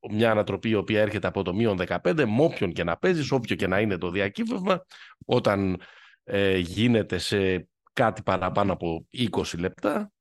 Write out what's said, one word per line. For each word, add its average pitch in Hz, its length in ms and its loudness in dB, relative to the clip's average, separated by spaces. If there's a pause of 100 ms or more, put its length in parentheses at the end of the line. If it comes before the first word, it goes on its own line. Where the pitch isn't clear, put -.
(100)
Μια 110 200 4
ανατροπή 104 380 0
η 110 60 2
οποία 104 260 2
έρχεται 104 260 0
από 95 160 -2
το 90 120 -2
μείον 107 220 2
δεκαπέντε, 127 480 0
μ' 110 160 2
όποιον 147 320 2
και 87 120 -2
να 85 120 -2
παίζεις, 160 340 0
όποιο 117 260 -2
και 95 100 -2
να 92 140 2
είναι 104 180 0
το 87 120 -4
διακύβευμα, 180 760 -4 (400)
όταν, 101 560 0 (440)
ε, 98 340 2
γίνεται 95 600 0
σε 95 500 0 (240)
κάτι 117 300 0
παραπάνω 95 500 0
από 85 380 -4
είκοσι 98 460 -2
λεπτά 202 640 -4